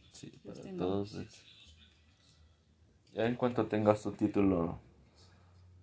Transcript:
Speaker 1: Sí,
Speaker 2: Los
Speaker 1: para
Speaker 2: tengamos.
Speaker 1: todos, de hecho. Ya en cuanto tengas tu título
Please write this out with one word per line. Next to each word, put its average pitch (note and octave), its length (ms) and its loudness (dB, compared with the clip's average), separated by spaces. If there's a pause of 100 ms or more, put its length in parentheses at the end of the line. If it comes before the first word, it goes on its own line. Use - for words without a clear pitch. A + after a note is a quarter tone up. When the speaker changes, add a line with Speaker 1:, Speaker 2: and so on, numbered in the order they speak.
(120)
Speaker 1:
Sí, - 200 -16 (120)
Speaker 2:
Los - 140 -14
Speaker 1:
para - 100 -12
Speaker 2:
tengamos. G2+ 400 -2
Speaker 1:
todos, G2+ 40 -14
de G2 100 -10
hecho. - 200 -18 (1700)
Ya A2 120 2
en B2 80 0
cuanto A#2+ 320 0
tengas G#2 360 4
tu G#2 100 -4
título G2 680 2 (1040)